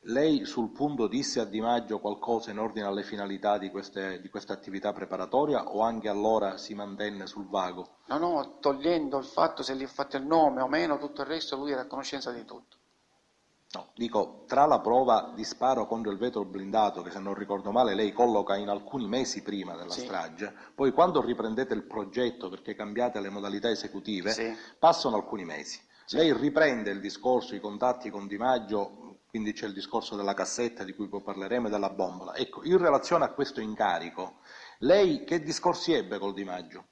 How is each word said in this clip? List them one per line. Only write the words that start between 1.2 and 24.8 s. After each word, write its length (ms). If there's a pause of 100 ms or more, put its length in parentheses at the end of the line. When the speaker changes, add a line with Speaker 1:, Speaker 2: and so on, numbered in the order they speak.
Speaker 1:
a 60
Di 140
Maggio 400
qualcosa 520
in 80
ordine 260
alle 180
finalità 540
di 140
queste, 500
di 80
questa 240
attività 400
preparatoria 760
o 120
anche 260
allora 500
si 180
mantenne 520
sul 200
vago? 580
Speaker 2:
No, 120
no, 420
togliendo 580
il 80
fatto 380
se 120
gli 80
ho 40
fatto 280
il 100
nome 360
o 60
meno, 300
tutto 240
il 60
resto 300
lui 140
era 100
a 60
conoscenza 440
di 140
tutto. 300 (920)
Speaker 1:
No, 260
dico, 520
tra 180
la 140
prova 560
di 80
sparo 440
contro 220
il 80
vetro 280
blindato, 560
che 100
se 80
non 140
ricordo 380
male 240
lei 180
colloca 420
in 140
alcuni 400
mesi 320
prima 340
della 160
Speaker 2:
Sì. 100
Speaker 1:
strage, 520 (200)
poi 200
quando 280
riprendete 520
il 100
progetto 640
perché 280
cambiate 440
le 100
modalità 400
esecutive, 600
Speaker 2:
Sì. 240 (240)
Speaker 1:
passano 380